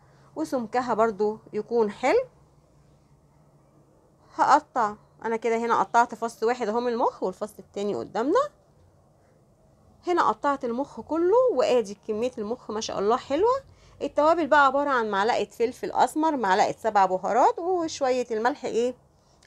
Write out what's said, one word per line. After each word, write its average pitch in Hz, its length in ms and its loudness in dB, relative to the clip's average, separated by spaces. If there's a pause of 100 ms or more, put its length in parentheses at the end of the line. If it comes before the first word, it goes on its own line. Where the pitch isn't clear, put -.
(360)
وسمكها 247 580 -4
برضو 214 460 0 (140)
يكون 214 380 -2
حلو. 330 320 0 (2000)
هقطع 254 600 2 (300)
انا 233 100 -2
كده 226 220 0
هنا، 233 220 0
قطعت 233 360 2
فص 233 280 -8
واحد 240 240 -2
اهو 220 120 -2
من 247 140 -2
المخ، 269 300 -2
والفص 208 360 -8
التاني 202 360 -6
قدامنا. 302 540 -2 (1600)
هنا 349 220 2
قطعت 277 360 -2
المخ 240 340 -6
كله، 339 380 0 (160)
وادي 226 440 0 (100)
كميه 226 300 -4
المخ 220 340 -8
ما 214 100 -8
شاء - 180 -6
الله 208 180 2
حلوه. 440 440 0 (400)
التوابل 302 460 2
بقى 285 180 6
عباره 277 240 0
عن 226 220 -2
معلقه 208 340 0
فلفل 233 460 -6
اسمر، 302 460 0
معلقه 196 420 2
سبع 208 260 2
بهارات، 202 540 2
وشويه 320 720 -2
الملح، 233 340 -2
ايه 240 300 -2 (520)